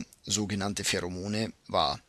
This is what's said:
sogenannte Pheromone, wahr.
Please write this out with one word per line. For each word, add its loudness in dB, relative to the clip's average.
sogenannte 0
Pheromone, 0
wahr. 2